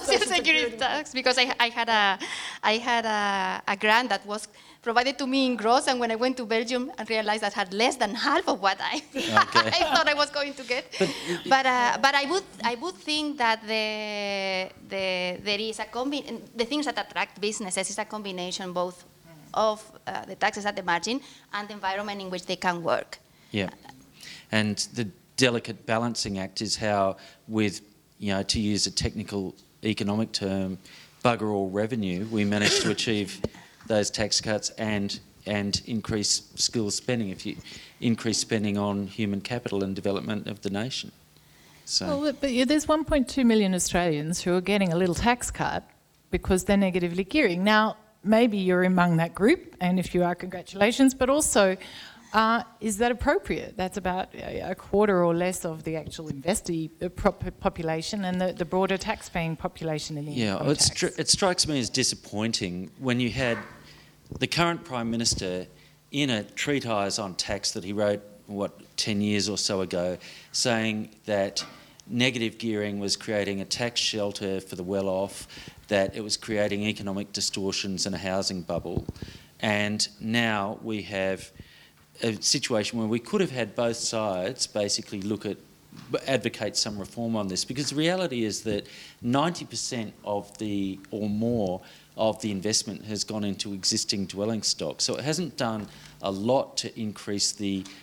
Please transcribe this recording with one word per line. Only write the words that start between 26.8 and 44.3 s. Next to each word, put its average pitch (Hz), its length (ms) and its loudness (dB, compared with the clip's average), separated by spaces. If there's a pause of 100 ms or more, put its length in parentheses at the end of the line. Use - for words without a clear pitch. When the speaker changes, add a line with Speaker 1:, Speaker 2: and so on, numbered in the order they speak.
Speaker 3:
with, 107 360 0 (360)
you 101 140 -2
know, 95 120 2
to - 160 -2
use 104 260 2
a 95 40 -4
technical 101 640 -4 (300)
economic 107 480 0
term, 95 460 -2 (460)
bugger 110 280 2
all 98 180 0
revenue, 101 600 0
we 107 140 2
managed 104 380 2
to 110 80 2
achieve 104 500 0 (240)
<coughs> - 220 -20
those 104 240 2
tax - 300 0
cuts 107 380 -2
and, 104 400 -2 (280)
and 101 400 0
increase 110 560 0 (120)
skills 104 400 0
spending, 117 360 -2
if - 140 -10
you - 120 -6 (440)
increase 110 380 2
spending 104 400 0
on 101 280 0
human 98 340 -2
capital 101 420 -2
and 98 140 -2
development 101 500 -2
of 104 160 -8
the - 80 -4
nation. 127 400 -4 (720)
So - 220 -2
Speaker 1:
Well, 285 140 0
but, 294 200 0
but 277 120 2
yeah, 254 120 4
there's 294 220 4
one 311 180 4
point 277 240 2
two 262 160 2
million 214 300 6
Australians 175 680 2